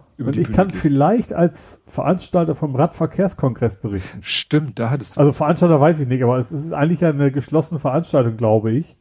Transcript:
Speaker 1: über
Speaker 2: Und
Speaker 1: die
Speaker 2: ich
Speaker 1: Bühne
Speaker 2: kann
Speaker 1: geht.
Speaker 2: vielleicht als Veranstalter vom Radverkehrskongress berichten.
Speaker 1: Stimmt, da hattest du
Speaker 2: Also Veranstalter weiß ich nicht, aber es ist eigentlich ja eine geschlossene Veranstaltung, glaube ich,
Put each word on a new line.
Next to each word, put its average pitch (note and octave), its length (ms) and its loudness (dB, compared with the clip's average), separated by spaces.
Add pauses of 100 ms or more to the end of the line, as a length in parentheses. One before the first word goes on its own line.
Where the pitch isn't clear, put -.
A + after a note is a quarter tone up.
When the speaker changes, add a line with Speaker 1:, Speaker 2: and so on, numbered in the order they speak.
(180)
Speaker 1:
über A#2+ 120 -6
Speaker 2:
Und C#3 60 -2
Speaker 1:
die C3 60 0
Speaker 2:
ich - 60 -2
Speaker 1:
Bühne G#2+ 80 -2
Speaker 2:
kann G3 140 4
Speaker 1:
geht. F#3 80 -10
Speaker 2:
vielleicht D#3 560 2
als - 540 -4
Veranstalter E3+ 680 -2
vom C#3+ 200 -4
Radverkehrskongress C#3+ 1040 -2
berichten. G2+ 400 -8
Speaker 1:
Stimmt, - 580 -4
da A2+ 100 -2
hattest B2+ 280 -6
du - 20 2
Speaker 2:
Also C#3+ 140 4
Veranstalter D#3+ 480 4
weiß D#3 180 4
ich C3+ 80 -2
nicht, B2+ 160 -2
aber B2 160 2
es - 120 -4
ist D#3+ 220 -8
eigentlich D#3 280 0
ja E3+ 80 2
eine C#3+ 220 0
geschlossene D3 480 -4
Veranstaltung, B2+ 580 0
glaube A2 340 2
ich, C#3+ 300 -4